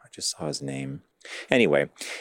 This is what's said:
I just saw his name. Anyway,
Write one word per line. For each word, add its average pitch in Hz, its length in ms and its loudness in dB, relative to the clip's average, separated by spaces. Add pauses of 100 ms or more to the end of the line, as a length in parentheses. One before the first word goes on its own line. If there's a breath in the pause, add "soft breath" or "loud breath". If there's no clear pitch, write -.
I - 80 -20
just - 240 -6
saw 170 100 -8
his 143 140 -6
name. 135 400 -8 (500 loud breath)
Anyway, 76 380 6 (320 loud breath)